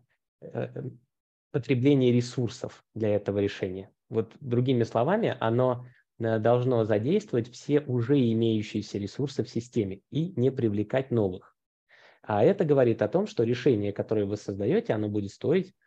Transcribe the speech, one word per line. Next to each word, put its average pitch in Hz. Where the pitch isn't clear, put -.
э, -
потребление 131
ресурсов -
для 107
этого 101
решения. 95
Вот 113
другими 123
словами, 127
оно, 123
э, 113
должно 120
задействовать 123
все 143
уже 127
имеющиеся 110
ресурсы -
в 110
системе 101
и 165
не 127
привлекать 117
новых. 98
А 104
это 190
говорит 131
о 107
том, 190
что -
решение, 113
которое 110
вы 101
создаёте, 120
оно 104
будет 101
стоить 185